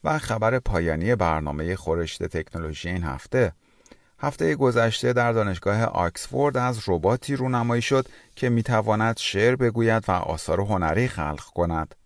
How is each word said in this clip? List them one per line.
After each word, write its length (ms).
و 140
خبر 400
پایانی 560
برنامه 640
خورشت 460
تکنولوژی 680
این 160
هفته: 480
هفته 360
گذشته 580
در 200
دانشگاه 500
آکسفورد 760
از 300
رباتی 500
رونمایی 460
شد 240
که 120
می‌تواند 720
شعر 380
بگوید 520
و 40
آثار 480
هنری 480
خلق 320
کند. 540